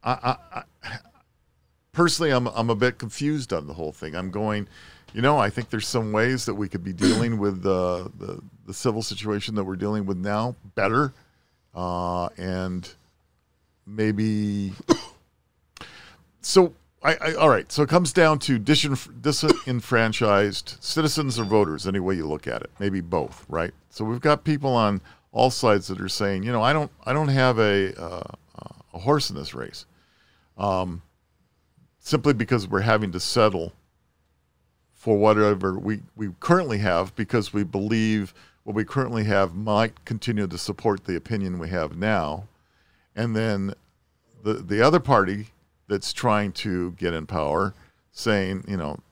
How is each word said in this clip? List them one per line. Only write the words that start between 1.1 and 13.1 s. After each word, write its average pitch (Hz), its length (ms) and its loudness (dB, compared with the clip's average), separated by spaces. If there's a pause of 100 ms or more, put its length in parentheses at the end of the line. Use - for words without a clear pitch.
personally, 165 380 2
I'm, 123 180 2
I'm 117 220 -2
a 117 40 4
bit 120 240 0
confused 139 540 -4
on 76 160 -4
the 71 60 -12
whole 78 180 -8
thing. 78 240 -12
I'm 92 160 -6
going, 104 340 -4 (480)
you 110 80 -4
know, 143 160 4
I 104 100 4
think 113 220 -6
there's 110 160 -4
some 113 240 -2
ways 120 360 0
that 110 80 -2
we 101 140 -4
could 92 140 -6
be 95 100 -8
dealing 113 460 0
with 98 240 -2
the, 90 560 0
the, 92 240 -12 (240)
the 95 80 -12
civil 113 280 -2
situation 107 520 -6
that 104 80 -2
we're 95 140 -6
dealing 104 280 -2
with 95 120 -4
now 104 400 -2 (180)
better. 117 380 2 (600)
Uh, 90 540 -4 (100)
and 92 560 -6 (920)